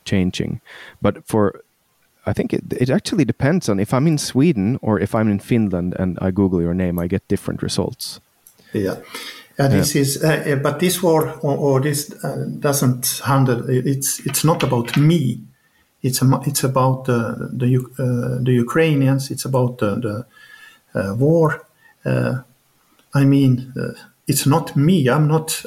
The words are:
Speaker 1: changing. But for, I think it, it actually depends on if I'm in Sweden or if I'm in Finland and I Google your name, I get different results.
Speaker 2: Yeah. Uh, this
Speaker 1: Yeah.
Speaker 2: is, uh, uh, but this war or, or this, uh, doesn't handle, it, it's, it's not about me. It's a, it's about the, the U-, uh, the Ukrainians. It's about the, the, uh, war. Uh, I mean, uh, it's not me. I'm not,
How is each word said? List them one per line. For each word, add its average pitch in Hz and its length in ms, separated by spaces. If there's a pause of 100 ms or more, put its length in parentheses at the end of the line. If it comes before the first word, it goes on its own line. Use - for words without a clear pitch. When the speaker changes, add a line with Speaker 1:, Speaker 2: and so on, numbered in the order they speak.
Speaker 1:
changing. - 580 (380)
But 104 280
for, 208 340 (640)
I - 80
think - 180
it, - 200
it 123 180
actually 170 360
depends 143 440
on 98 100
if 107 140
I'm 135 140
in 151 100
Sweden 127 640
or 104 180
if 101 140
I'm 110 160
in 101 100
Finland 92 600
and 92 220
I 95 100
Google 92 300
your 85 120
name, 90 240
I 85 80
get 92 220
different 92 340
results. - 580 (540)
Speaker 2:
Yeah. 95 220 (640)
Uh, 139 80
this 185 260
Speaker 1:
Yeah. 147 80
Speaker 2:
is, 139 220
uh, 156 40
uh, 147 280
but 143 240
this 180 240
war 156 260 (140)
or, 139 140
or 139 220
this, 147 320 (120)
uh, 135 240 (120)
doesn't 139 640
handle, 131 460
it, 127 160
it's, 135 400
it's - 180
not 170 200
about 127 340
me. 147 440 (600)
It's 131 220
a, 135 240
it's - 160
about 131 420
the, 117 480
the 123 140
U-, 127 320
uh, 127 440
the 127 80
Ukrainians. 135 760
It's - 160
about 127 320
the, 101 180
the, 113 300 (760)
uh, 98 140
war. 151 500 (400)
Uh, 127 360 (760)
I 139 120
mean, 139 540
uh, - 140 (340)
it's - 200
not 160 280
me. 147 320
I'm 151 200
not, 156 400